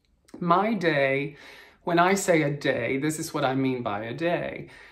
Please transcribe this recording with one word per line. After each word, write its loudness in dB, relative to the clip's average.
my 2
day, 0
when 0
I 6
say 4
a 0
day, -2
this -2
is -8
what -2
I 0
mean 0
by -4
a -8
day, -4